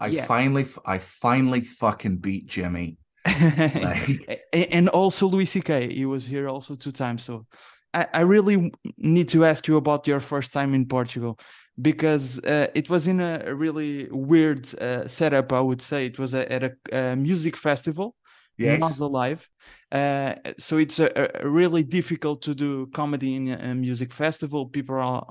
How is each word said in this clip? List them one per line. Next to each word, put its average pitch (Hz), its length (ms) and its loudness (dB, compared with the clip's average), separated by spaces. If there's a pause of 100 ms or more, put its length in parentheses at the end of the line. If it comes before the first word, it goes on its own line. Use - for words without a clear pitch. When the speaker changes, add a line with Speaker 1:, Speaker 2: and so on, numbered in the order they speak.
Speaker 1:
I 107 80 -4
Speaker 2:
yeah. 147 180 -2
Speaker 1:
finally 135 360 2
f-, - 240 -10
I 95 120 -2
finally 127 640 0
fucking 107 580 -2
beat 98 280 -4
Jimmy. 87 500 -6 (280)
Speaker 2:
<laughs> - 20 -6
Speaker 1:
Like 147 1160 0 (100)
Speaker 2:
A-, 170 220 2
and 175 140 6
also 190 380 2
Louis 190 200 2
C 196 140 -2
K, 127 340 0
he 135 120 -2
was 135 200 -4
here 139 220 -6
also 135 260 -10
two 135 180 -10
times. 120 320 -6
So 113 220 -12 (480)
I, 170 200 0
I 156 80 2
really 202 340 6
w-, 170 140 2 (260)
need 170 320 4
to 165 160 6
ask 156 240 4
you 156 80 6
about 147 300 0
your 143 140 2
first 139 320 -6
time 139 220 0
in 131 120 2
Portugal, 120 520 -4 (420)
because, 151 600 0
uh, 147 340 2
it 151 160 -2
was 170 160 2
in 185 140 2
a 165 340 -4
really 151 560 -4
weird, 143 640 2
uh, 123 320 -4
setup, 135 460 0
I 127 80 4
would 131 220 0
say. 139 240 -4
It 123 120 -10
was 131 160 -6
a, 131 180 -2
at 127 120 -2
a, 131 80 -4 (200)
a 127 240 -2
music 160 400 -2
festival, 156 600 -2 (420)
Speaker 1:
Yes. 139 220 2
Speaker 2:
Nós 156 200 0
Alive. 139 480 -2 (420)
Uh, 139 440 0 (240)
so - 180 -2
it's 156 240 2
a, 156 60 6 (340)
a, - 60 -4
a - 20 -2
really 170 340 4
difficult 151 600 -2
to 147 120 -4
do 139 380 -2
comedy 143 420 -2
in 131 140 -4
a, 127 220 -6
a 123 40 -4
music 127 380 -4
festival. 147 540 -4
People 135 300 -6
are, 127 340 -2